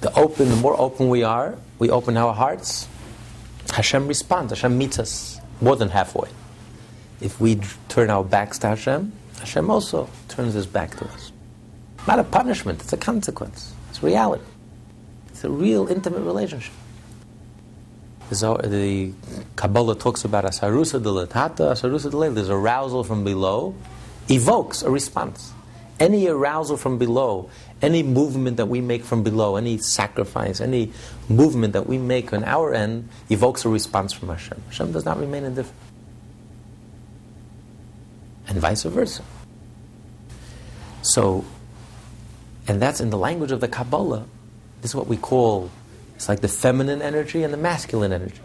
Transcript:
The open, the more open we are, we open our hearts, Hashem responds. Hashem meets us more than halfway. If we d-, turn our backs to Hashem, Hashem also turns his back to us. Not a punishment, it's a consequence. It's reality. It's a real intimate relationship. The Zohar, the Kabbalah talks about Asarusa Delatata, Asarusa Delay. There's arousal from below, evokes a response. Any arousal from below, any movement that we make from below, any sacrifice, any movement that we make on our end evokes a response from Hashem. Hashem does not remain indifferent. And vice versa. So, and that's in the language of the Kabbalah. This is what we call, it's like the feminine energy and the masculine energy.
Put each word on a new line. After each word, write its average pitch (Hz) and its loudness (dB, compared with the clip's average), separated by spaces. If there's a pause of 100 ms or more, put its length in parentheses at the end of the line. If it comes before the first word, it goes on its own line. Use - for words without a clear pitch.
The - 0
open, 143 6
the 117 4
more 131 4
open 131 2
we 123 4
are, 120 0 (220)
we 120 4
open 120 4
our 117 4
hearts, 135 -2 (840)
Hashem 139 2
responds. 147 0
Hashem 123 2
meets 131 0
us - -6 (220)
more 135 8
than 107 2
halfway. 92 0 (920)
If - -6
we 113 6
d-, 101 -4 (200)
turn 113 4
our 101 4
backs 101 2
to 110 2
Hashem, 139 -2 (260)
Hashem 156 -2
also 202 0 (180)
turns 120 -4
his 101 -2
back 92 -4
to - -8
us. - -16 (760)
Not 233 4
a 226 2
punishment, 196 0
it's - -6
a - -2
consequence. - -6 (160)
It's - -12
reality. 196 2 (880)
It's - -18
a 151 -4
real 190 2
intimate 180 -2
relationship. 170 -4 (1600)
The 110 -4
Zohar, 110 2
the 101 0 (440)
Kabbalah 107 2
talks - -2
about 101 2
Asarusa 120 0
Delatata, 120 0
Asarusa 139 -2
Delay. 151 0
There's 107 -2
arousal 123 0
from 104 -2
below, 101 0 (540)
evokes 165 4
a - 0
response. - -4 (480)
Any 190 6
arousal 147 2
from 127 0
below, 117 0 (320)
any 160 4
movement 131 2
that 113 2
we 123 0
make 120 -2
from 117 0
below, 107 2
any 113 0
sacrifice, 101 -2
any 120 0 (380)
movement 117 6
that - 0
we 131 0
make 127 -2
on 107 0
our 143 2
end 113 -2 (200)
evokes 120 4
a 117 4
response 101 0
from - -10
Hashem. - -10
Hashem 160 -4
does 156 -4
not 160 -2
remain 143 -4
indifferent. 127 -6 (2750)
And 92 -2
vice 82 0
versa. 196 -2 (1800)
So, - 2 (1200)
and 101 2
that's 143 2
in 120 0
the 110 -2
language 139 0
of 123 -2
the 123 0
Kabbalah. 123 -2 (560)
This 117 -6
is - -6
what - -4
we 117 0
call, 110 2 (460)
it's - -10
like 101 0
the 104 0
feminine 135 2
energy 151 -2
and 147 -2
the 143 -6
masculine 147 0
energy. 92 -6